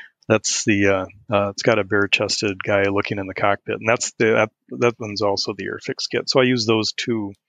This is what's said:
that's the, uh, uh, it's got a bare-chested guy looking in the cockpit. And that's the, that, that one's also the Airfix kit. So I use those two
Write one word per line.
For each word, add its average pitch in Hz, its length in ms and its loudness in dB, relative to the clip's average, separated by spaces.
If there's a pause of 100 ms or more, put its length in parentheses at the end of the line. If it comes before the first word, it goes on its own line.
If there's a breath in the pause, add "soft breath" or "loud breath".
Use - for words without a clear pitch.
(300 loud breath)
that's - 340 0
the, 101 240 4
uh, 95 180 2 (280)
uh, 101 160 2
it's - 120 -8
got 117 180 4
a 101 40 0
bare-chested 101 800 0
guy 101 200 2
looking 101 360 0
in 95 80 -8
the 92 60 -10
cockpit. 104 460 -2
And 110 80 -4
that's - 260 0
the, 110 340 2 (220)
that, 127 100 -12
that 120 200 2
one's 104 220 -8
also 101 360 -2
the 98 80 -10
Airfix - 440 -8
kit. 123 200 -4
So 139 100 2
I 127 40 6
use 127 220 2
those 110 280 2
two 107 400 -4 (160)